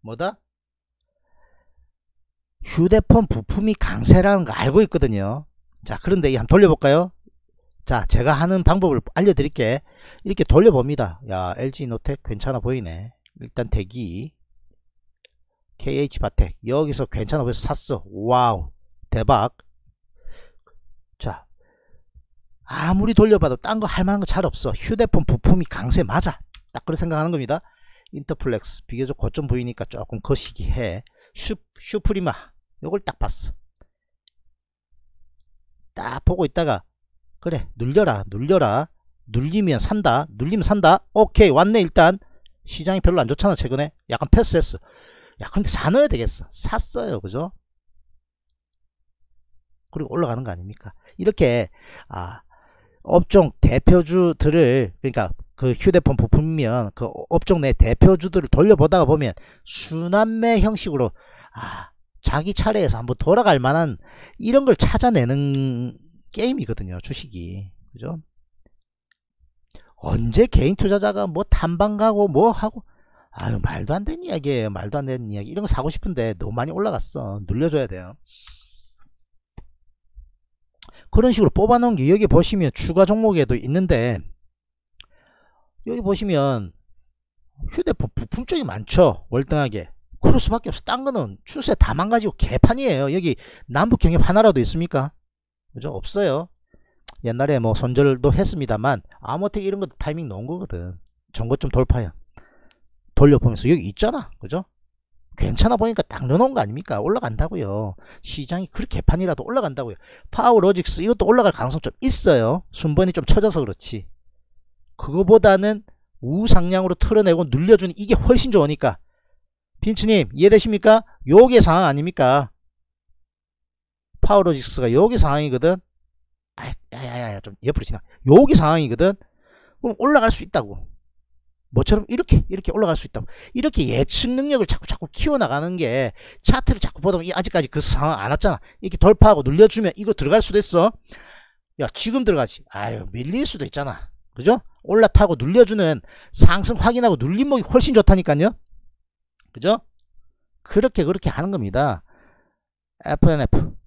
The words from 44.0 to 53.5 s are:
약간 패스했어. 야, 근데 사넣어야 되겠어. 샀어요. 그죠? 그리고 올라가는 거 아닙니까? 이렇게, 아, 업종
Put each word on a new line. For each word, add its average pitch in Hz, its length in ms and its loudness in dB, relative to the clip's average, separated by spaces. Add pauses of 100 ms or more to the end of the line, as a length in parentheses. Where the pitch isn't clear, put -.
약간 120 220 -6
패스했어. - 460 2 (640)
야, 104 100 -16
근데 202 160 -2
사넣어야 247 400 0
되겠어. - 420 -6
샀어요. 214 720 -8
그죠? 135 320 -8 (2500)
그리고 147 200 -10
올라가는 127 300 -4
거 120 80 -10
아닙니까? 92 420 -16 (260)
이렇게, 127 520 0 (380)
아, 92 340 -12 (600)
업종 175 560 2